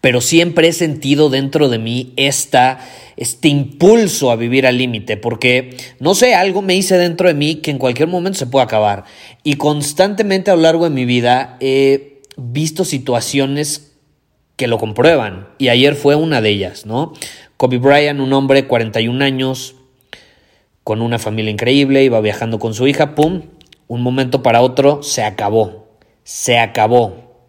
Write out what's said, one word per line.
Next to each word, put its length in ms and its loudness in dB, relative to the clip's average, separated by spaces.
Pero 200 2
siempre 480 2
he 40 0
sentido 580 0
dentro 380 0
de 100 -2
mí 380 -6
esta, 640 0
este 320 -2
impulso 800 2
a 60 2
vivir 300 0
al 120 2
límite, 380 -4
porque, 600 -2
no 140 2
sé, 200 4
algo 280 2
me 140 0
hice 220 2
dentro 300 2
de 60 2
mí 220 -2
que 140 -8
en 80 -4
cualquier 300 -2
momento 300 -4
se 80 -6
puede 180 2
acabar. 400 -2
Y 120 0
constantemente 960 -2
a 60 4
lo 60 2
largo 220 4
de 60 0
mi 140 -2
vida 560 0
he 640 0
visto 480 -6
situaciones 1080 -4
que 100 -4
lo 120 -2
comprueban, 720 0
y 100 0
ayer 260 4
fue 200 2
una 260 0
de 100 0
ellas, 360 -6
¿no? 260 -4
Kobe 220 0
Bryant, 420 2
un 120 0
hombre, 340 2
cuarenta 340 -2
y 80 -2
un 140 -2
años, 540 -4
con 200 -4
una 160 -2
familia 320 -4
increíble, 540 2
iba 160 2
viajando 380 -4
con 140 -6
su 140 -2
hija, 280 0
pum, 280 0
un 140 -6
momento 400 -2
para 200 4
otro, 400 2
se 200 -4
acabó, 680 -4
se 360 -2
acabó 920 0